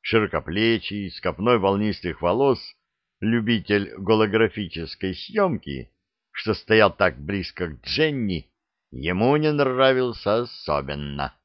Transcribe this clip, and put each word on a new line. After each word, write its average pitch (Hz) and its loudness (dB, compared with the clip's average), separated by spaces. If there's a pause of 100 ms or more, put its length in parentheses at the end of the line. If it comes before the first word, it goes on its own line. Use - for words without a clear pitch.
широкоплечий, 104 -2
с - -16
копной 104 0
волнистых 98 0
волос, 117 2 (600)
любитель 107 0
голографической 98 0
съемки, 117 -4 (400)
что - -4
стоял 107 4
так 90 0
близко 90 -6
к 73 -14
Дженни, 127 -2 (420)
ему 92 2
не 151 2
нравился 127 2
особенно. 71 -6 (120)